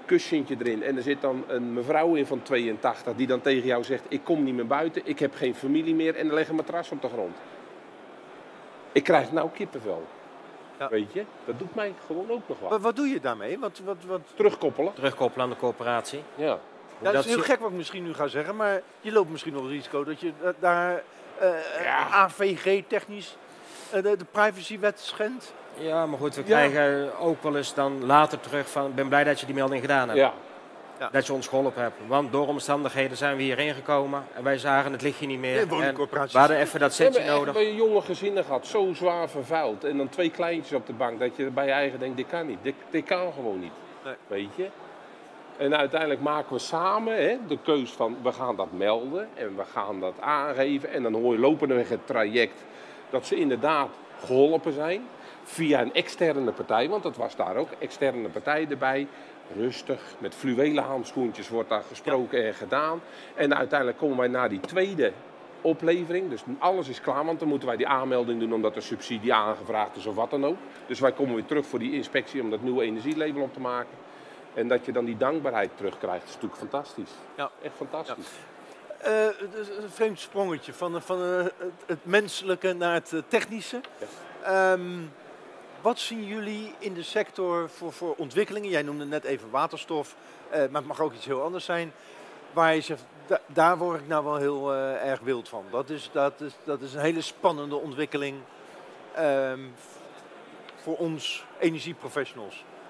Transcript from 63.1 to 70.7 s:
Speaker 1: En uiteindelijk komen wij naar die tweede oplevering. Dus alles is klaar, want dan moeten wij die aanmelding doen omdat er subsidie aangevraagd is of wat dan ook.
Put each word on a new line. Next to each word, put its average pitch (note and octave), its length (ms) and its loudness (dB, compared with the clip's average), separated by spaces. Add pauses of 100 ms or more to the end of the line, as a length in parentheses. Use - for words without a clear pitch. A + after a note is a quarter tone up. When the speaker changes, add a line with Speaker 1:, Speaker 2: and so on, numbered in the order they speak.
Speaker 1:
En C#3+ 200 4
uiteindelijk C3 440 2
komen C#3 180 2
wij B2 100 4
naar B2 220 2
die G2+ 100 -2
tweede E3+ 520 2 (500)
oplevering. E3 680 2
Dus A2+ 120 -6 (180)
alles F3+ 280 2
is B2+ 140 -8
klaar, C#3+ 240 0
want E3 140 -2
dan E3 80 -2
moeten C3+ 200 0
wij A#2+ 100 0
die A#2 100 2
aanmelding B2+ 520 2
doen A2+ 140 0
omdat A2 220 2
er A2 60 -6
subsidie A#2 520 -2
aangevraagd G#2+ 640 2
is F#2+ 100 -10
of G#2+ 100 -4
wat A2+ 140 0
dan C#3 160 0
ook. F3 120 0 (300)